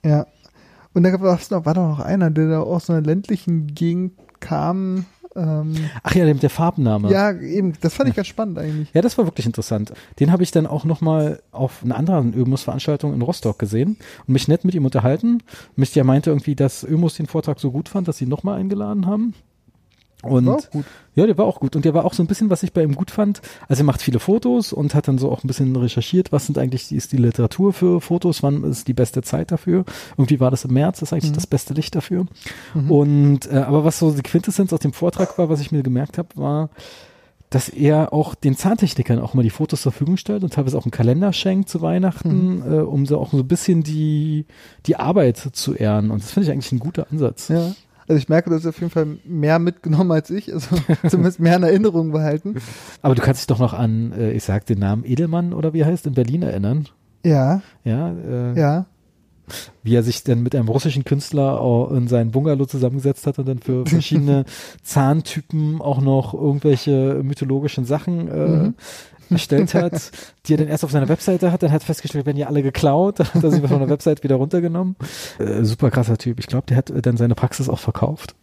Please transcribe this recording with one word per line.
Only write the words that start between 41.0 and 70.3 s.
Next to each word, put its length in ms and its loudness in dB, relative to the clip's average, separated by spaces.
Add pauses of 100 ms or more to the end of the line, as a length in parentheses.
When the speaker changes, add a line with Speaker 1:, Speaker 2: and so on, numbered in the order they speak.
Speaker 2:
schenkt 380 0
zu 140 -4
Weihnachten, 720 0
Speaker 1:
Mhm. 180 -4
Speaker 2:
äh, 60 4
um 260 0
so 140 0
auch 100 -4
so 80 0
ein 100 0
bisschen 360 2
die, 640 -2 (400)
die 80 2
Arbeit 420 2
zu 380 -6
ehren. 340 0
Und 140 -2
das 80 -14
finde 160 2
ich 40 0
eigentlich 200 -4
ein 80 0
guter 320 -6
Ansatz. 380 -2
Speaker 1:
Ja. 220 0 (380)
Also 100 4
ich 100 -6
merke, 200 2
du 60 2
hast 100 -4
auf 140 -6
jeden 100 -4
Fall 360 -2
mehr 340 0
mitgenommen 540 0
als 160 0
ich, 240 -6
also 240 -2 (100)
Speaker 2:
<laughs> 220 2
Speaker 1:
zumindest 320 2
mehr 160 6
in 60 2
Erinnerung 500 2
behalten. 420 -2 (460)
Speaker 2:
Aber 140 4
du 60 0
kannst 200 2
dich 60 -10
doch 120 2
noch 140 2
an, 400 -2
äh, 180 -2
ich 140 -4
sag 200 -2
den 140 0
Namen 260 0
Edelmann 460 -2
oder 220 -2
wie 80 2
er 60 4
heißt, 200 -2
in 60 -4
Berlin 280 0
erinnern? 460 -2 (380)
Speaker 1:
Ja. 360 4 (220)
Speaker 2:
Ja, 300 -2
äh, 440 -4
Speaker 1:
Ja. 280 2 (1000)
Speaker 2:
wie 100 2
er 100 4
sich 200 -2
dann 180 2
mit 140 -2
einem 140 0
russischen 340 0
Künstler 560 0
au-, 340 2
in 140 0
seinen 240 2
Bungalow 320 2
zusammengesetzt 640 -2
hat 120 -4
und 100 -4
dann 100 -4
für 260 -2
verschiedene 600 2 (180)
Speaker 1:
<laughs> 200 -20
Speaker 2:
Zahntypen 1000 0
auch 180 0
noch 340 2
irgendwelche 920 2
mythologischen 580 -2
Sachen, 460 -4
äh, 180 -2
Speaker 1:
Mhm. 260 2 (560)
Speaker 2:
erstellt 440 2
hat, 380 -2 (160)
Speaker 1:
<laughs> 180 -20